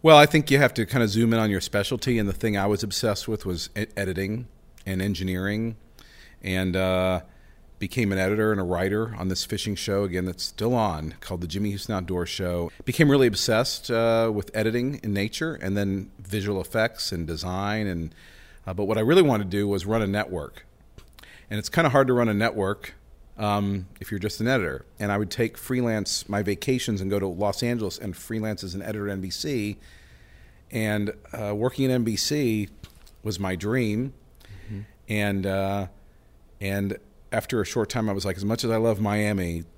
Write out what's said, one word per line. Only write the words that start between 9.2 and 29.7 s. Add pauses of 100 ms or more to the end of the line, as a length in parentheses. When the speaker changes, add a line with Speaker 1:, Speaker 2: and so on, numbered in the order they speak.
Speaker 1:
this
fishing
show,
again,
that's
still
on,
called
the
Jimmy
Houston
Outdoor
Show. (140)
Became
really
obsessed,
uh,
with
editing
in
nature,
and
then
visual
effects
and
design.
And, (500)
uh,
but
what
I
really
wanted
to
do
was
run
a
network. (840)
And
it's
kinda
hard
to
run
a
network, (440)
um, (120)
if
you're
just
an
editor. (120)
And
I
would
take
freelance,
my
vacations,
and
go
to
Los
Angeles
and
freelance
as
an
editor
at
N
B
C. (960)